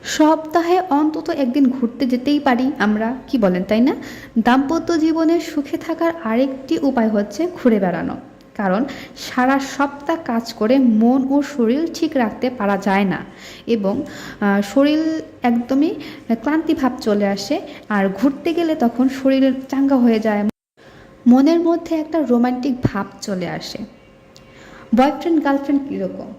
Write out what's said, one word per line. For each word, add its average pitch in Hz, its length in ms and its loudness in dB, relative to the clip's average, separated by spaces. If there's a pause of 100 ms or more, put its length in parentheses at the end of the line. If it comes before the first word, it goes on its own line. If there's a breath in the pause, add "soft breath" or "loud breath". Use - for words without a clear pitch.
সপ্তাহে 330 760 2
অন্তত 311 500 0
একদিন 277 400 2
ঘুরতে 254 360 -2
যেতেই 254 340 0
পারি 254 380 2
আমরা, 214 360 0 (120)
কি 269 120 -2
বলেন, 185 300 2
তাই 214 120 2
না? 285 140 4 (440 loud breath)
দাম্পত্য 277 640 2
জীবনে 320 400 2
সুখে 302 360 -6
থাকার 330 360 -2 (120)
আরেকটি 262 580 -2
উপায় 254 260 2
হচ্ছে 208 420 -2 (120)
ঘুরে 220 180 4
বেড়ানো। 170 360 -2 (400)
কারণ 202 280 0 (320 loud breath)
সারা 262 420 0
সপ্তাহ 285 680 -4
কাজ 233 280 -4
করে 233 260 2
মন 247 520 4
ও 285 120 2
শরীর 269 520 0
ঠিক 311 220 -2
রাখতে 240 340 -2
পারা 202 260 -2
যায় 196 280 2
না 170 140 0 (480 loud breath)
এবং, 226 360 0
আহ, - 600 -2 (120)
শরীর 311 480 2 (200)
একদমই 262 520 0 (340 loud breath)
ক্লান্তি 302 460 0
ভাব 262 260 0
চলে 208 260 0
আসে। 196 340 -2 (280 loud breath)
আর 196 200 2 (140)
ঘুরতে 277 300 0
গেলে 330 220 0
তখন 247 340 0
শরীর 269 460 2 (140)
চাঙ্গা 277 280 2
হয়ে 233 240 4
যায়, 208 280 0 (800 loud breath)
মনের 277 340 6
মধ্যে 330 360 0
একটা 311 320 -2
রোমান্টিক 247 540 0
ভাব 202 240 -2 (140)
চলে 180 280 -6
আসে। 160 300 -10 (1160 loud breath)
বয়ফ্রেন্ড 294 480 2
গার্লফ্রেন্ড 277 440 0
কীরকম 190 500 -8